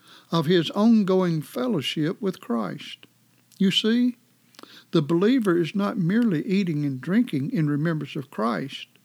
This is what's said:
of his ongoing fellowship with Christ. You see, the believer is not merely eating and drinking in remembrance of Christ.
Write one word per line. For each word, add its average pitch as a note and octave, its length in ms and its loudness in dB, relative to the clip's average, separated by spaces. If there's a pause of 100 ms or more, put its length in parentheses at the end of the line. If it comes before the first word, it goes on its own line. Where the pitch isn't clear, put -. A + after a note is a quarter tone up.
(320)
of E3 140 0
his E3+ 260 2
ongoing F#3+ 680 2
fellowship F3+ 800 -4
with F#3+ 200 -4
Christ. G3 640 -8 (520)
You F#3+ 140 2
see, A#3+ 460 2 (760)
the E3 100 4
believer F#3 560 2
is D#3+ 180 -2
not G3+ 220 -2
merely F#3+ 480 2
eating F3 400 0
and C3+ 140 -4
drinking E3 520 0
in D#3+ 180 0
remembrance D3 460 -2
of C#3+ 160 -8
Christ. G#3 560 -6 (180)